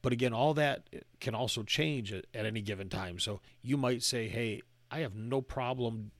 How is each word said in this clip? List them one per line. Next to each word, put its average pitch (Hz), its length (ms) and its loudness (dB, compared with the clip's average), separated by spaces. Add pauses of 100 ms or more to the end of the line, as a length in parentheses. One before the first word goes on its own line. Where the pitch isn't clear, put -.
But 123 120 2
again, 123 180 4
all 131 220 4
that 143 340 2 (320)
can 113 160 -2
also 117 260 0
change 123 520 0
at, 95 200 -6
at 110 120 -2
any 110 160 -2
given 98 260 -4
time. 90 320 -4
So 101 220 -2 (200)
you 127 140 2
might 127 260 4
say, 113 280 0
"Hey, 113 320 -2 (280)
I 147 100 -4
have 127 140 -2
no 117 280 0
problem 123 800 -2